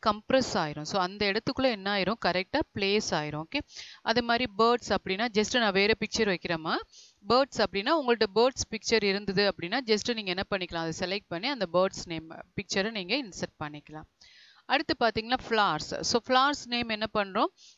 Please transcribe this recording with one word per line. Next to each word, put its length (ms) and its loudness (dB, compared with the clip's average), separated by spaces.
compress 480 0
ஆயிரும். 280 -2
So, 180 -2
அந்த 320 0
இடத்துக்குள்ள 300 -2
என்ன 340 0
ஆயிரும்? 280 0
கரெக்டா 360 0
place 360 0
ஆயிரும். 320 -2
ஓகே? 180 -6
அது 200 0
மாதிரி 360 0
birds 300 4
அப்படின்னா, 440 -2
just 260 2
நான் 140 2
வேற 260 4
picture 380 0
வைக்கிறேம்மா. 400 -4
Birds 300 2
அப்படின்னா, 420 0
உங்கள்ட்ட 240 2
birds 360 2
picture 340 0
இருந்தது 460 2
அப்படின்னா, 360 -4
just 280 0
நீங்க 160 -6
என்ன 120 -2
பண்ணிக்கலாம்? 340 -4
அதை 100 -4
select 300 -4
பண்ணி 200 -4
அந்த 240 -4
birds 320 0
name, 260 -10
பிக்சரை 600 -4
நீங்க 320 -4
insert 420 -10
பண்ணிக்கலாம். 440 -12
அடுத்து 320 0
பாத்தீங்கன்னா, 400 0
flowers. 520 0
So, 260 0
flowers 380 4
name 240 -4
என்ன 260 -4
பண்றோம்? 340 0